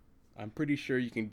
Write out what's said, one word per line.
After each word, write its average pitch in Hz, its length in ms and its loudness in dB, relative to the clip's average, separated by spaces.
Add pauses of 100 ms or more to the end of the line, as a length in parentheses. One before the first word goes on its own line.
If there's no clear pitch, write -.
(380)
I'm 107 120 -6
pretty 147 260 2
sure 131 220 2
you 123 120 0
can 110 220 -2